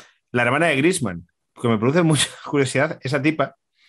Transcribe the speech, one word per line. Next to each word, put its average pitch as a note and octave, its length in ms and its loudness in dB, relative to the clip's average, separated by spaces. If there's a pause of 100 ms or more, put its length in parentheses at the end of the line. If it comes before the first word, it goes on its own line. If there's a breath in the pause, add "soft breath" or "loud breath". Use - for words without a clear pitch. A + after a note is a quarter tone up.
(300 loud breath)
la A#2+ 120 0
hermana C#3 240 2
de D3+ 100 2
Griezmann, C3 500 -2 (340)
que B2 80 0
me A2+ 100 2
produce C#3 240 2
mucha D#3 240 2 (100)
<laughs> - 100 -20
curiosidad, C#3+ 560 -2
esa C#3 200 -2
tipa, D3+ 340 -2 (320 loud breath)